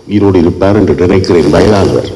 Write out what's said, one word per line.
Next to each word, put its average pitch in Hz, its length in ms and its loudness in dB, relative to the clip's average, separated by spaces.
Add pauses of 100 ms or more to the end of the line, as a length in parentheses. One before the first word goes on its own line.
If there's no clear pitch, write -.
உயிரோடு 101 320 0
இருப்பார் 85 360 0
என்று 92 240 0
நினைக்கிறேன். 90 500 0
வயதானவர். 95 680 0